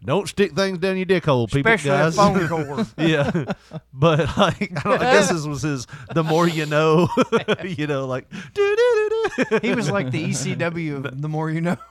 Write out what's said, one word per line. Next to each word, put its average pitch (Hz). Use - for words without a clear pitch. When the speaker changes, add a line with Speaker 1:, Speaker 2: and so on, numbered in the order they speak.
Speaker 1:
"Don't 160
stick 190
things 190
down 190
your 185
dick 180
hole, 123
people, 139
Speaker 2:
Especially 151
a 139
Speaker 1:
guys." 165
Speaker 2:
phone 190
cord. 156
Speaker 1:
<laughs> -
Yeah. 156
But, 151
like, 180
I 139
don't, -
I 247
guess 294
this 156
was 143
his, 143
"The 160
more 160
you 156
know," 156
<laughs> 196
you 151
know, 135
like, 131
"Do, 403
do, -
do, 440
do." 220
Speaker 2:
He 240
was 240
like 196
the 156
E 196
C -
W 165
of 135
The 147
More 156
You 160
Know. 175